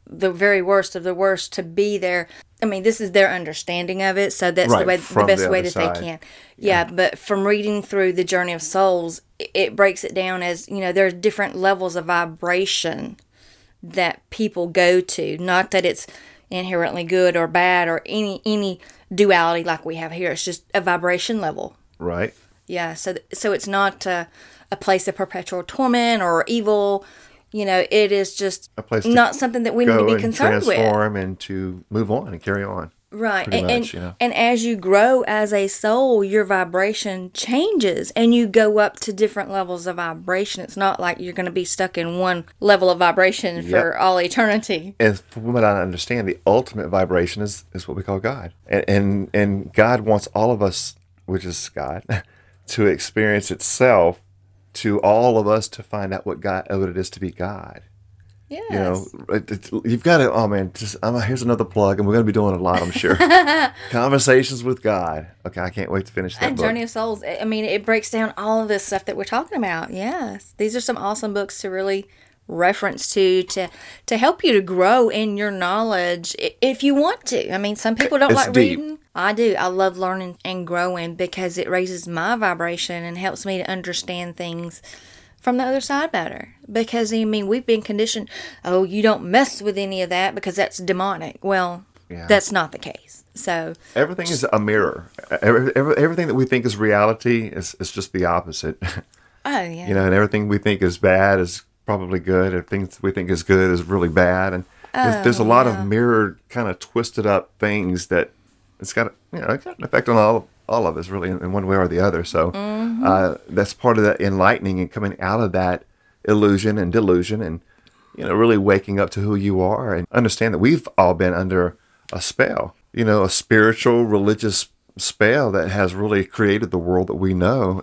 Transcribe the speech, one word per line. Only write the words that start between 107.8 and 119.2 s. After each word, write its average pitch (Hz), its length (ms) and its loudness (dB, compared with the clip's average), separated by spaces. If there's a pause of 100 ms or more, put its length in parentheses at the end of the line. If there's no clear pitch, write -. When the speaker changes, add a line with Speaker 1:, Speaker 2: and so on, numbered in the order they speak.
Speaker 2:
that 87 240 0 (480)
it's 98 140 -10
got, 117 200 -2 (200)
you 170 80 -10
know, - 80 -4
it's 131 160 -4
got 359 140 -14
an - 60 -10
effect - 240 0
on 117 80 4
all, 107 300 4 (220)
all 110 180 0
of 80 100 -2
us, 87 120 -8
really, 92 200 -4
in, 90 140 -4
in 90 80 -4
one 95 160 -2
way 98 100 2
or 90 120 4
the 85 100 0
other. 90 240 2
So, 85 300 0
Speaker 1:
Mm-hmm. 220 520 -4
Speaker 2:
uh, 95 300 2 (140)
that's 101 260 -2
part 117 240 2
of 104 60 4
that 104 160 2
enlightening 95 580 2
and 90 140 -4
coming 101 280 -6
out 101 200 -2
of 107 120 0
that 90 300 0 (420)
illusion 104 540 4
and 90 140 -2
delusion 104 500 2
and, 82 180 -6 (560)
you - 80 -10
know, 90 100 -2
really 110 240 4
waking 98 420 2
up 95 100 0
to 101 100 -6